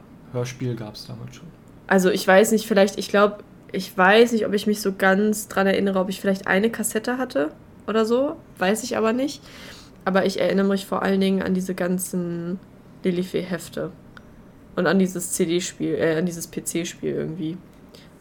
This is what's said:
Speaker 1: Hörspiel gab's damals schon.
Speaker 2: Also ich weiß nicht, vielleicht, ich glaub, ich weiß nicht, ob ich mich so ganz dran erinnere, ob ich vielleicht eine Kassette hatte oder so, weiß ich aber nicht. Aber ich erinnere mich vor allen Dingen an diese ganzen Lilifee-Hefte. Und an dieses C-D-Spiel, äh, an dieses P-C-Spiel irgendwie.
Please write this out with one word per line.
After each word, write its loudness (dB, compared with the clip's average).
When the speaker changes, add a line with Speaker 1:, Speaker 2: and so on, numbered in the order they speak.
Speaker 1:
Hörspiel -6
gab's -14
damals -14
schon. -20
Speaker 2:
Also 4
ich -2
weiß 8
nicht, 0
vielleicht, 2
ich -8
glaub, 2
ich -6
weiß 6
nicht, 0
ob -4
ich -2
mich 0
so 0
ganz 2
dran 0
erinnere, 2
ob -2
ich -8
vielleicht -2
eine 2
Kassette -4
hatte -2
oder 2
so, 0
weiß 0
ich -4
aber 0
nicht. -4
Aber 2
ich -2
erinnere 2
mich -2
vor -4
allen 2
Dingen 2
an 0
diese -2
ganzen -4
Lilifee-Hefte. -4
Und 0
an 4
dieses -2
C-D-Spiel, -2
äh, 2
an 0
dieses -8
P-C-Spiel -6
irgendwie. -6